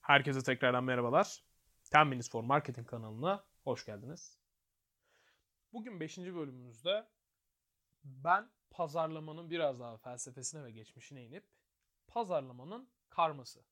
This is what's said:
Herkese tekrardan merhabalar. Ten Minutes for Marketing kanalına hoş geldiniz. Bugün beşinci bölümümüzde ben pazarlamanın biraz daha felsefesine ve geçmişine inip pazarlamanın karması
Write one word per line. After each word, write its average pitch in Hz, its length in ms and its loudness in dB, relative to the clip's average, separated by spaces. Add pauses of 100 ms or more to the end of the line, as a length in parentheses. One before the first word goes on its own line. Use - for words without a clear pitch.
Herkese 139 400 6
tekrardan 127 420 4
merhabalar. 127 600 2 (460)
Ten 156 160 10
Minutes 127 240 -4
for 113 120 -4
Marketing 120 460 0
kanalına 120 560 -6 (200)
hoş - 220 -4
geldiniz. 113 520 -14 (1300)
Bugün 220 280 -10
beşinci 180 340 -8
bölümümüzde 135 720 -4 (960)
ben 160 460 2 (200)
pazarlamanın 160 800 -4
biraz 147 300 0
daha 117 180 -12
felsefesine 127 680 -10
ve 120 60 -14
geçmişine 117 540 -18
inip 139 220 -18 (600)
pazarlamanın 175 840 -4 (180)
karması 147 640 0